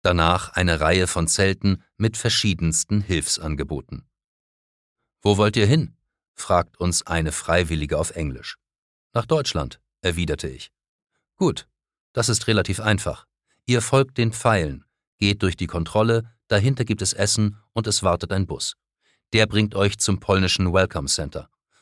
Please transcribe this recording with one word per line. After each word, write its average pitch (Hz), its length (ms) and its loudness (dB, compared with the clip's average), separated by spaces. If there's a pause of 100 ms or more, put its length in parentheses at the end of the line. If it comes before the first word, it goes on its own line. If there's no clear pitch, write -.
Danach 87 480 2
eine 87 320 0
Reihe 87 260 4
von 82 200 -2
Zelten 95 540 0 (160)
mit 107 200 -2
verschiedensten 101 840 0
Hilfsangeboten. 76 1040 -6 (1120)
„Wo 101 160 4
wollt 107 180 2
ihr 107 100 4
hin?“, 143 300 2 (380)
fragt - 440 -2
uns 87 300 -2
eine 82 240 -2
Freiwillige 80 680 -2
auf 82 140 -2
Englisch. 69 460 -8 (560)
„Nach 117 120 -2
Deutschland“, 101 540 -4 (220)
erwiderte 80 480 -2
ich. - 220 -16 (680)
„Gut, - 300 0 (460)
das 113 160 -2
ist - 180 -2
relativ 101 320 0
einfach. 107 460 -2 (400)
Ihr 120 160 2
folgt 135 360 0
den 113 140 0
Pfeilen, 90 540 0 (320)
geht 101 240 2
durch 92 160 2
die 85 100 -4
Kontrolle, 113 640 0 (200)
dahinter 113 360 2
gibt 104 160 -4
es 92 120 -2
Essen 104 440 0 (160)
und 113 140 -4
es - 160 -2
wartet 87 280 0
ein 95 160 0
Bus. - 280 -8 (580)
Der 110 140 4
bringt 104 260 0
euch 101 240 2
zum 95 220 0
polnischen 95 520 0
Welcome 90 360 0
Center. 73 420 -6 (320)